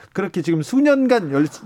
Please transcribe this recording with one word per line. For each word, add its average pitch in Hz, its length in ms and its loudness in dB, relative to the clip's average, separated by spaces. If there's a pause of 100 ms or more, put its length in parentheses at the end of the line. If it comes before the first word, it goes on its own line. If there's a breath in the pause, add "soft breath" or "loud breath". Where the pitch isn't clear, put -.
(140 soft breath)
그렇게 190 280 -6
지금 160 200 -2
수년간 254 680 2
열-, 143 160 2 (200)